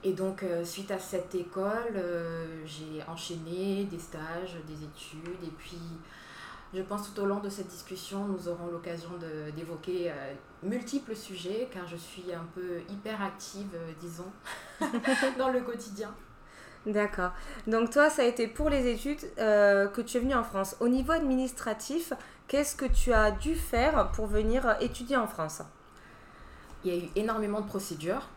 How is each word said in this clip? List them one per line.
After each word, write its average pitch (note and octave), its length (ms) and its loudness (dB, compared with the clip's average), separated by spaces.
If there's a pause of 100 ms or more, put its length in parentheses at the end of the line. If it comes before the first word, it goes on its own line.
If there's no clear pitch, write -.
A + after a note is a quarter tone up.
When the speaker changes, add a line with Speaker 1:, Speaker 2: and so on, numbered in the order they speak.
Speaker 1:
Et F#3+ 100 2
donc, F#3+ 280 -2
euh, E3+ 240 0
suite G3 240 -8
à G3 80 -2
cette F3+ 380 -4
école, G3+ 600 -2
euh, E3 720 -4
j'ai D#3 420 -10
enchaîné F3 760 -4
des F#3 160 -6
stages, E3+ 680 -8
des D3+ 180 -10
études, E3 600 -12
et E3 160 -8
puis - 180 -14 (960)
je F#3+ 80 -4
pense G3+ 320 -6
tout G#3 80 -4
au G3 60 2
long G3+ 100 2
de G3+ 120 -4
cette G3 180 -6
discussion, G3 580 -8
nous E3+ 220 -2
aurons F3 240 -4
l'occasion E3+ 480 -8
de, D#3 320 -6
d'évoquer, E3+ 580 -4
euh, D3 240 -8 (300)
multiples A#3 520 -2
sujets, G3+ 560 -4
car F3+ 160 -8
je E3+ 100 -10
suis F3+ 360 -10
un E3 220 -8
peu F3+ 240 -4 (100)
hyperactive, G3+ 840 -6
euh, E3 240 -8
disons, F3 320 -10 (480)
<laughs> C4 580 2
dans C4 120 4
le B3+ 120 2
quotidien. G#3+ 500 -6 (760)
Speaker 2:
D'accord. G3+ 460 2 (340)
Donc A3+ 240 4
toi, D4 180 10
ça D4 140 4
a - 20 8
été A#3+ 220 4
pour B3+ 240 2
les C4+ 160 4
études, C#4 340 0 (160)
euh, G3+ 500 8
que G3+ 140 -2
tu A#3 160 0
es - 20 6
venue C4 140 2
en A#3+ 100 4
France. G3 360 -2
Au A#3+ 100 4
niveau C4 220 4
administratif, C4 1000 0 (340)
qu'est-ce C#4+ 280 2
que C4+ 100 -2
tu B3 280 6
as G#3+ 160 10
dû G#3 240 0
faire B3+ 600 4
pour G#3+ 120 0
venir, A3 420 4
euh, A3 120 6
étudier A#3+ 380 0
en A3 100 2
France ? D#3 340 -6 (1200)
Speaker 1:
Il F#3 80 0
y F3 60 2
a F3 80 -2
eu - 100 -8
énormément G#3+ 460 0
de G3+ 60 -4
procédures. F#3+ 680 -4